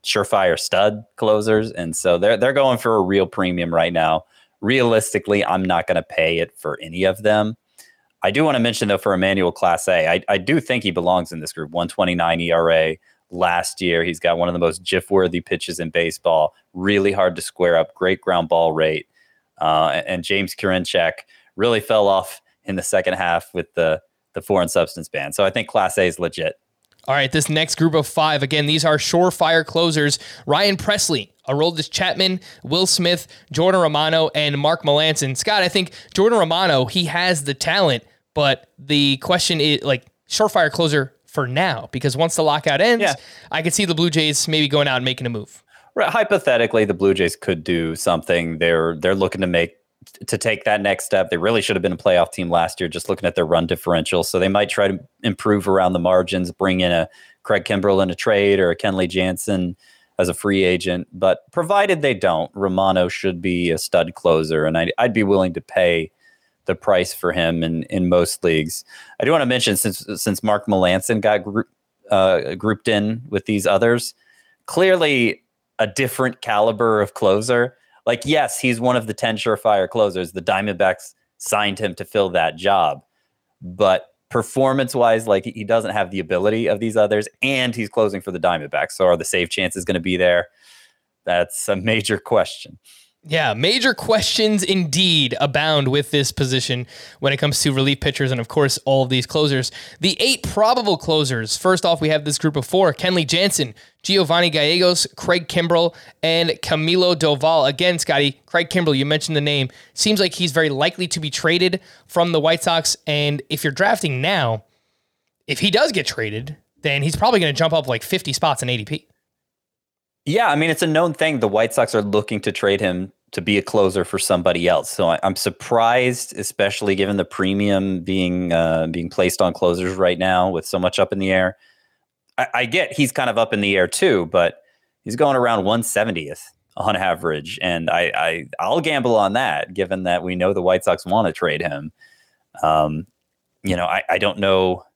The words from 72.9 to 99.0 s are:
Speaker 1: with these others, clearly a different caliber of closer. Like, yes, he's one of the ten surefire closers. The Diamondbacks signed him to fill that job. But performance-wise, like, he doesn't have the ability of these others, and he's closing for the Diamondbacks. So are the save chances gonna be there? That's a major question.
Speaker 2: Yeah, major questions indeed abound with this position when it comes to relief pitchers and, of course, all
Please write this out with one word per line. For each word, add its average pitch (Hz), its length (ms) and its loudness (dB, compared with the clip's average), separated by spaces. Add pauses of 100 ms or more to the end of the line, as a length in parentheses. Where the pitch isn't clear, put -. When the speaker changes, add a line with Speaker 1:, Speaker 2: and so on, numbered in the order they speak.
Speaker 1:
with 101 180 -4
these 104 200 0
others, 117 480 2 (520)
clearly 160 760 2 (360)
a 107 80 2
different 127 560 -2
caliber 110 580 2
of 98 140 -2
closer. 117 600 2 (300)
Like, 117 220 0
yes, 147 340 0
he's 123 180 0
one 123 180 0
of 113 100 -2
the 110 80 -6
ten 113 240 -4
surefire 104 500 2
closers. 92 440 0
The 92 100 -8
Diamondbacks 101 720 -2 (240)
signed 104 400 -2
him 98 160 -4
to 98 100 -12
fill 101 240 0
that 80 280 0
job. 85 460 0 (600)
But 92 460 0 (200)
performance-wise, 123 1000 0
like, 98 200 2
he 110 180 -10
doesn't 110 280 0
have 98 180 -2
the 95 100 -4
ability 101 460 0
of 101 140 0
these 113 180 -2
others, 104 300 2 (120)
and 127 340 0
he's 110 140 -6
closing 101 320 0
for 101 100 -10
the 90 80 -6
Diamondbacks. 76 540 -2
So 95 140 2
are 87 100 6
the 82 80 -8
save 87 240 -2
chances 92 380 -4
gonna 92 140 -2
be 90 180 -2
there? 87 300 2 (760)
That's 87 420 -2
a 101 100 -2
major 107 420 -2
question. - 600 -4 (440)
Speaker 2:
Yeah, 151 300 -2
major 226 400 0
questions 214 720 0
indeed 170 800 0
abound 147 460 0
with 139 220 0
this 143 220 0
position 127 540 -4 (320)
when 139 160 0
it - 20 -4
comes 143 240 -2
to 143 100 2
relief 135 300 0
pitchers 135 300 -2
and, 123 100 -2
of 117 80 -8
course, 139 380 0
all 135 160 4